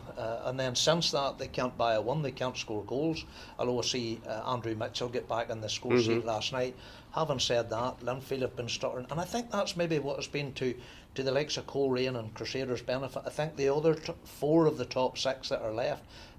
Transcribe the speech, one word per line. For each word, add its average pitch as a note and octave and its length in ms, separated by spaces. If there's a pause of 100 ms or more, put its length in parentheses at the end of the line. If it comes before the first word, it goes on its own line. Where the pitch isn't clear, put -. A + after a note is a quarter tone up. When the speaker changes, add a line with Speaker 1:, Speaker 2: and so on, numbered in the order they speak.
(180)
Speaker 1:
uh, A#2 280
and B2+ 140
then B2+ 160
since D#3+ 360
that C#3 280
they C3 80
can't B2+ 300
buy A#2 180
a G#2+ 60
one, C3 200
they C3+ 100
can't B2+ 260
score G#2 260
goals. D3+ 420 (320)
Although B2 220
I A#2+ 40
see, A#2 440
uh, A2 240
Andrew A2+ 240
Mitchell A#2+ 340
get A#2 180
back A#2 220
in A2 120
the G#2+ 80
score B2+ 240
Speaker 2:
Mm-hmm. B2 80 (180)
Speaker 1:
sheet A#2 60
last A2 280
night. B2+ 220 (380)
Having D3 260
said A#2 320
that, A#2+ 300
Linfield B2+ 400
have B2 140
been A#2+ 140
stuttering, B2+ 400
and D3 100
I F3 40
think A#3 260
that's G3 260
maybe E3+ 220
what C#3 200
has D3 100
been C#3+ 260
to, B2+ 220 (400)
to C3 80
the C3 80
likes D3 260
of C3 80
Coleraine C3 500
and A2 200
Crusaders' B2 480
benefit. B2+ 420
I B2+ 60
think D#3 240
the C#3 140
other D#3 260
t-, E3 180 (100)
four D#3 440
of A#2 100
the B2 80
top B2+ 320
six C3 320
that C3+ 140
are A2 80
left C3 320 (360)